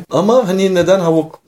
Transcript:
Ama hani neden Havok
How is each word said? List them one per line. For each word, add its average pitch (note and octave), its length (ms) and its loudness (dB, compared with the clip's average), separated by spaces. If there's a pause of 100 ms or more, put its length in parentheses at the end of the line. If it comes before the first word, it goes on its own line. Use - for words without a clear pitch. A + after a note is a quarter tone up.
(100)
Ama G#3 380 0
hani F#3+ 260 -2
neden F3+ 260 2
Havok D#3+ 460 -2